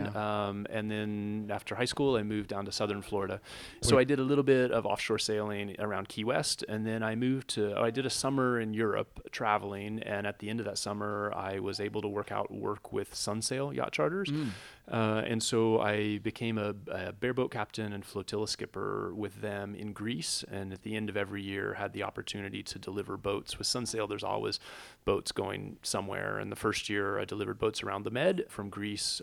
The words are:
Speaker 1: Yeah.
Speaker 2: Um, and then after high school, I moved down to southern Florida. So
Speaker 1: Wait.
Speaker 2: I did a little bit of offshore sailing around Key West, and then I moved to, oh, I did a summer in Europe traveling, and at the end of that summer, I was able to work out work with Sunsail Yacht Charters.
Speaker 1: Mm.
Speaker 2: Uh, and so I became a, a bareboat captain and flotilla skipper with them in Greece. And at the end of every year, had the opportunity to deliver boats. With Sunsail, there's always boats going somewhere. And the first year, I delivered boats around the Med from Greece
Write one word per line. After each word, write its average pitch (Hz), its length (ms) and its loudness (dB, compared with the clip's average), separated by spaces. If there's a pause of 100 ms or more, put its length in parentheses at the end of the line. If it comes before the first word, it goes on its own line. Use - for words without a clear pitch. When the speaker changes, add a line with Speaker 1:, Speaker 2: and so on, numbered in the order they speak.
(140)
Speaker 1:
Yeah. 107 360 0
Speaker 2:
Um, 101 200 -4
and 107 220 -2
then 104 600 -2
after 104 220 -4
high 117 120 0
school, 135 320 4
I 107 60 2
moved 104 260 -2
down 101 160 -4
to 98 60 -6
southern 101 300 0
Florida. 98 400 -2 (400)
So - 140 8
Speaker 1:
Wait. 127 60 12
Speaker 2:
I - 20 8
did 135 160 4
a 135 40 4
little 139 200 6
bit 127 280 8
of 110 140 4
offshore 104 320 2
sailing 104 640 0
around 101 280 0
Key - 160 -4
West, 143 460 2
and 107 160 -2
then 110 160 0
I 110 140 0
moved 127 400 2
to, 104 240 2
oh, 107 40 6
I 117 60 4
did 127 160 0
a 123 60 -2
summer 131 480 2
in 110 160 -2
Europe 107 460 2 (100)
traveling, 104 720 0
and 104 240 -2
at 104 100 -4
the 104 140 -6
end 117 80 0
of 104 80 -4
that 101 100 -4
summer, 104 580 -2
I 95 220 -2
was 98 220 -2
able 104 240 0
to 107 40 0
work 101 240 -2
out 104 220 0
work 104 400 -4
with 101 220 -2
Sunsail 135 600 0
Yacht 127 160 0
Charters. 160 380 0
Speaker 1:
Mm. 147 200 0 (420)
Speaker 2:
Uh, 110 360 4
and 113 160 0
so 113 360 6
I 104 380 2
became 110 400 -2
a, 104 120 0 (200)
a 92 240 -4
bareboat 123 380 0
captain 107 420 -4
and 101 100 -6
flotilla 104 440 -4
skipper 101 640 -4
with 101 260 -6
them 101 360 -4
in 104 180 -6
Greece. 120 560 -2
And 98 240 -6
at - 80 -10
the 107 140 -4
end 107 140 -2
of 98 60 -4
every 101 280 -2
year, 98 320 -2
had 101 180 -4
the 101 80 -4
opportunity 98 600 -6
to - 160 -10
deliver 98 360 -4
boats. 101 440 -4
With - 80 -4
Sunsail, 110 420 -2
there's 104 140 -4
always 104 360 -2 (460)
boats 101 260 4
going 98 520 -2
somewhere. 98 560 -2
And 104 120 -4
the 101 40 -6
first - 340 0
year, 101 300 2
I 104 60 -2
delivered 104 340 -4
boats 107 240 2
around 101 200 -2
the 107 60 -4
Med 165 400 2
from 101 220 -6
Greece 104 520 -2